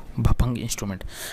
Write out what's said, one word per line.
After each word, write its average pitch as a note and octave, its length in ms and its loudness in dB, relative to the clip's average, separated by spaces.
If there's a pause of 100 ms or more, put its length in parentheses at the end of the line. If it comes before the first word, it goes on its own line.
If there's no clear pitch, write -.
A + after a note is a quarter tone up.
(200)
भफंग B2 400 4
instrument। G2+ 440 -6 (280)